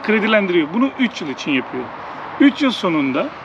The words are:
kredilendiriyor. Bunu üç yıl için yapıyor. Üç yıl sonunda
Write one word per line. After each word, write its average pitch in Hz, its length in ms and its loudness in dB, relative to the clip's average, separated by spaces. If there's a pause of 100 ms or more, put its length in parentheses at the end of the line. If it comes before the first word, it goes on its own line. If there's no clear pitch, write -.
kredilendiriyor. 202 680 2
Bunu 247 160 2 (100)
üç 240 220 -2
yıl 156 80 -6
için 131 220 -4
yapıyor. 131 320 -2 (560)
Üç 277 220 6
yıl 262 100 4
sonunda 156 560 0 (180)